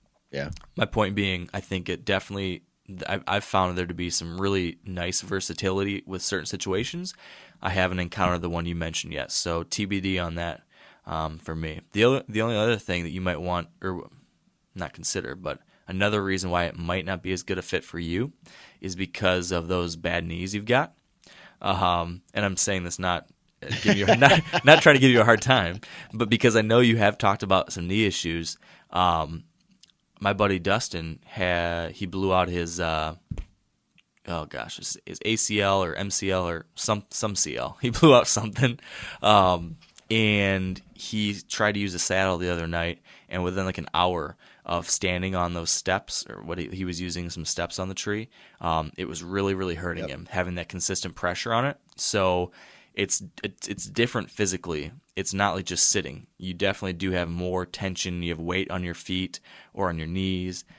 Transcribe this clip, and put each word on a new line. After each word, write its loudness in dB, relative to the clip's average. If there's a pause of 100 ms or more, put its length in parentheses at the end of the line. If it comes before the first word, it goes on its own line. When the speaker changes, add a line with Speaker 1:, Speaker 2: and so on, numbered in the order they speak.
(320)
Speaker 1:
Yeah. -6 (240)
Speaker 2:
my 0
point 0
being, -2
I -6
think -6
it -6
definitely, -4 (440)
I've, -4
I've 0
found 0
there -2
to -8
be -4
some -4
really 0
nice -4
versatility -2
with -6
certain -2
situations. -4 (480)
I -2
haven't 2
encountered 0
the -2
one -2
you -2
mentioned -6
yet, -6
so 0
T -2
B -2
D 0
on -4
that, -6 (440)
um, -4
for -8
me. -6 (120)
The 4
other, 4
the -2
only 0
other 2
thing -4
that -6
you -6
might -2
want, -4 (120)
or -6 (680)
not -8
consider, -6
but -6 (280)
another 2
reason 0
why 2
it -6
might -2
not -6
be -4
as -2
good -2
a -6
fit -4
for -8
you -2 (480)
is -6
because 0
of 0
those 0
bad -2
knees -6
you've -4
got. 2 (680)
Um, 0 (100)
and 0
I'm 0
saying 0
this -6
not, -2 (360)
uh, -14 (140)
give 4
you, 0
<laughs> 6
not, 8 (240)
not 12
trying 10
to 6
give 8
you 8
a 8
hard 6
time, 2 (320)
but 0
because 6
I 6
know 6
you 8
have 4
talked 2
about 2
some -6
knee 2
issues. -2 (320)
Um, 2 (760)
my 0
buddy 2
Dustin, -2
ha-, 0
he -6
blew 0
out 4
his, -4
uh, 0 (1120)
oh -6
gosh, -10
his, -8
his -12
A 2
C 0
L 4
or -2
M -4
C 0
L 2
or -6
some, -2
some -2
C -2
L. -6
<laughs> -6
He 2
blew 10
out 8
something, 0 (420)
um, 4 (320)
and 2 (140)
he -2 (120)
tried 2
to -2
use -2
a -6
saddle 2
the 0
other -2
night, -4 (280)
and -4
within, -2
like, -4
an -8
hour 0 (260)
of -4
standing -2
on 0
those -2
steps, -2
or -14
what -6
he, -6
he -6
was -6
using -6
some -8
steps -4
on -4
the -8
tree, -4 (320)
um, -2
it -6
was -10
really, 0
really -4
hurting -6
Speaker 1:
Yep. -8
Speaker 2:
him, -12
having -2
that -8
consistent -4
pressure -2
on 2
it. -4 (200)
So 2 (420)
it's, -2 (220)
it's, -8
it's -6
different -2
physically. -4 (240)
It's -6
not 2
like -4
just 2
sitting. -4 (100)
You -6
definitely -2
do -2
have 0
more -2
tension. -6
You -2
have -4
weight -2
on -4
your -4
feet -6 (340)
or 0
on -4
your -6
knees. -4 (140)